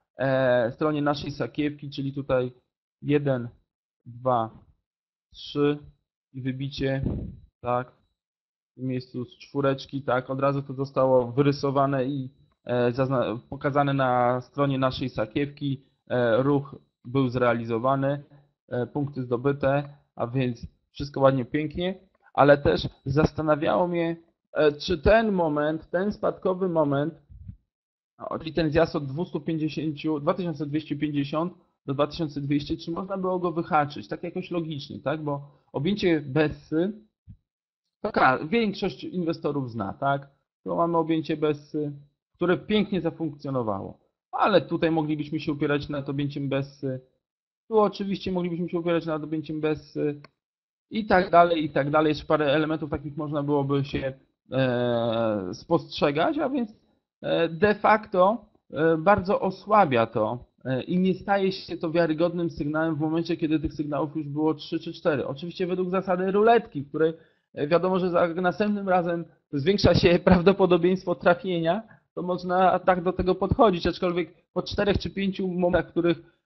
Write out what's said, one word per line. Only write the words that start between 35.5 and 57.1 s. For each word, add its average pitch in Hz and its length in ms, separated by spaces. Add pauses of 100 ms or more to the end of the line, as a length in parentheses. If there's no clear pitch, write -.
objęcie 170 480
Bessy, 156 720 (1080)
to - 100
ka-, 131 360
większość 196 560
inwestorów 151 680
zna, 98 220
tak, 139 360 (340)
tu 175 120
mamy 170 220
objęcie 160 400
Bessy, 151 560 (460)
które 175 180
pięknie 208 440
zafunkcjonowało. 135 1000 (320)
Ale - 300
tutaj 160 300
moglibyśmy 151 480
się 156 120
opierać 143 380
nad 143 200
objęciem 143 400
Bessy. 135 520 (680)
Tu 220 120
oczywiście 202 520
moglibyśmy 175 380
się 175 100
opierać 170 260
nad 156 180
objęciem 156 380
Bessy. 147 600 (680)
I 214 160
tak 185 260
dalej, 170 340
i 147 40
tak 143 200
dalej. 156 200
Jeszcze 147 160
parę 151 200
elementów 151 440
takich 147 280
można 151 260
byłoby 139 420
się, 135 280 (380)
e, 117 1000
spostrzegać, 156 840
a 302 120
więc, 233 260 (460)